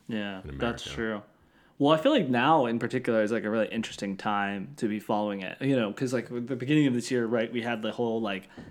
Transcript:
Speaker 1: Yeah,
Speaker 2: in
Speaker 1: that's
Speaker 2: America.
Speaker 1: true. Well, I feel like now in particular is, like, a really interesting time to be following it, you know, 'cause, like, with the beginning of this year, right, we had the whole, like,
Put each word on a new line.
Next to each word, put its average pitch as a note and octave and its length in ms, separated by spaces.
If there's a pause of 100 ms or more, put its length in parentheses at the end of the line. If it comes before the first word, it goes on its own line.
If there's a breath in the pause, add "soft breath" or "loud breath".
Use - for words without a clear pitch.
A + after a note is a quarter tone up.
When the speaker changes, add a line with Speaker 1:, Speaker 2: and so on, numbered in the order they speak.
Speaker 1:
Yeah, G2+ 360
Speaker 2:
in C#2+ 140
Speaker 1:
that's A#2+ 280
Speaker 2:
America. - 80
Speaker 1:
true. A2 280 (560 soft breath)
Well, C#3+ 160
I - 20
feel C#4 160
like G3+ 160
now B2+ 380
in A#2 120
particular A#2+ 440
is, G#2 100
like, G#2+ 120
a G#2+ 60
really A2 180
interesting G#2 480
time G2+ 600
to A#2 120
be G#2+ 120
following G#2 420
it, - 180
you C3+ 160
know, G#2+ 160
'cause, B2+ 200
like, A#2+ 180
with A#2+ 180
the C3+ 80
beginning C#3+ 300
of B2+ 80
this A#2 160
year, B2 160
right, A2 240
we A#2+ 120
had A#2 200
the A2 100
whole, A2+ 280
like, G2 280 (220 loud breath)